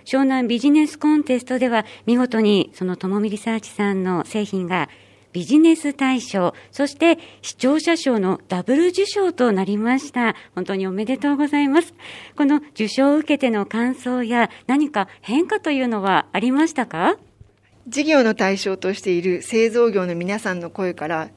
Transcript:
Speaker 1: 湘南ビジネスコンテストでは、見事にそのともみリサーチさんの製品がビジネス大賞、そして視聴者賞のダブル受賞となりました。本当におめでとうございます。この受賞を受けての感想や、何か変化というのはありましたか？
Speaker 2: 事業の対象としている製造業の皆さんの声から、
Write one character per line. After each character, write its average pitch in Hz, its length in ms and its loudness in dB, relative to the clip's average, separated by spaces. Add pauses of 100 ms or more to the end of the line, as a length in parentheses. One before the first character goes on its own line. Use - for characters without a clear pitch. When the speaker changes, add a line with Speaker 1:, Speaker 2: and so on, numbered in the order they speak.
Speaker 1:
湘 269 200 0
南 262 220 2
ビ 240 120 0
ジ 269 120 2
ネ 302 160 6
ス - 120 -6
コ 302 160 4
ン 294 100 2
テ 254 140 0
ス 247 60 -12
ト 254 140 -2
で 247 120 2
は、 220 160 0 (180)
見 233 140 4
事 247 220 0
に 208 340 4
そ 185 100 -8
の 180 120 -4
と 190 120 -6
も 202 120 -2
み 214 100 -2
リ 208 80 -6
サ 226 140 -4
ー 226 80 -4
チ - 100 -16
さ 202 220 -2
ん 190 120 -2
の 180 220 -2
製 208 180 -4
品 190 220 -4
が 170 240 -4 (420)
ビ 175 120 -6
ジ 269 140 4
ネ 320 180 6
ス 294 180 -4
大 262 260 0
賞、 180 340 -2 (180)
そ 277 140 -2
し 277 100 -6
て 330 220 4 (240)
視 - 140 -14
聴 277 220 2
者 330 180 0
賞 254 220 0
の 185 300 0
ダ 180 140 -4
ブ 240 140 0
ル 349 120 4
受 370 180 0
賞 392 260 0
と 240 200 2
な 190 120 0
り 202 140 -2
ま 240 200 0
し 285 140 -12
た。 240 220 -2 (200)
本 185 100 -6
当 196 100 -6
に 190 120 -4
お 190 40 -4
め 196 140 -4
で 254 140 -4
と 285 140 0
う 277 40 0
ご 294 100 0
ざ 294 140 0
い 285 80 2
ま 311 140 4
す。 - 120 -8 (420)
こ 294 80 2
の 285 120 4 (160)
受 214 160 -4
賞 277 240 2
を 294 40 4
受 302 100 -2
け 294 120 0
て 254 120 0
の 208 140 -2
感 233 300 -2
想 247 300 -6
や、 233 260 0 (160)
何 285 240 2
か 196 180 -4 (120)
変 302 260 0
化 415 140 -2
と 330 100 -4
い 269 120 0
う 254 60 -2
の 214 140 -4
は 185 300 2
あ 185 80 -2
り 240 100 0
ま 294 160 2
し 320 80 -4
た 240 120 -2
か？ 208 300 -2 (720)
Speaker 2:
事 277 160 -4
業 294 180 4
の 220 120 2
対 196 220 0
象 190 200 -4
と 185 160 -4
し - 80 -10
て 202 100 -4
い 175 120 0
る 180 200 -2
製 226 280 0
造 233 200 2
業 190 160 0
の 175 80 -4
皆 180 240 -4
さ 208 140 -4
ん 180 80 -6
の 170 100 -10
声 185 240 -4
か 151 140 -8
ら、 160 280 -6